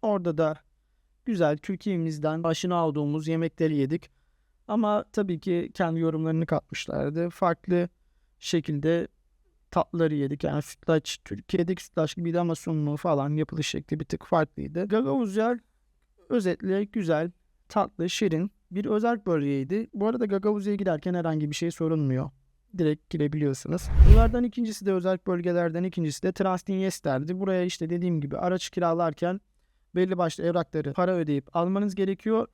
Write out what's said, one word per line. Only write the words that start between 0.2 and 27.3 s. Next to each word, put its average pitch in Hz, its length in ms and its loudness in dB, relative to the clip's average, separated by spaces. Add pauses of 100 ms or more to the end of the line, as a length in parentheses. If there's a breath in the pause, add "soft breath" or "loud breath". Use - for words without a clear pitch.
da 156 180 2 (680)
güzel 170 320 2
Türkiye'mizden 165 840 -2
aşina 170 440 0
olduğumuz 151 400 -2
yemekleri 160 480 0
yedik. 143 340 -2 (580)
Ama 214 440 0
tabii 185 280 -2
ki 175 340 -2
kendi 165 260 0
yorumlarını 160 460 0
katmışlardı. 151 840 -4
Farklı 175 600 0 (500)
şekilde 160 680 0 (640)
tatlıları 165 440 0
yedik. 143 280 -4
Yani 147 180 0
sütlaç, - 640 -2
Türkiye'deki 175 580 -4
sütlaç - 320 -4
gibiydi 170 240 -2
ama 170 160 0
sunumu 151 420 -2
falan, 147 320 0
yapılış 151 380 -2
şekli - 320 -6
bir 160 60 -8
tık - 200 -6
farklıydı. 156 640 -2
Gagavuzya 226 720 0 (720)
özetle 190 540 0
güzel, 175 480 0 (380)
tatlı, - 400 0
şirin 180 420 0 (200)
bir 196 140 -4
özerk 214 420 0
bölgeydi. 143 680 0
Bu 208 140 -2
arada 240 180 0
Gagavuzya'ya 202 500 0
giderken 185 380 -2
herhangi 160 360 -2
bir 147 60 -6
şey 170 160 -2
sorulmuyor. 147 580 0 (480)
Direkt 156 320 0
girebiliyorsunuz. 147 720 -2 (300)
Bunlardan 220 320 8
ikincisi 220 420 -4
de, 196 80 2
özerk 185 340 0
bölgelerden 175 560 0
ikincisi 165 400 -4
de 185 80 2
Transdinyester'di. 185 1080 -2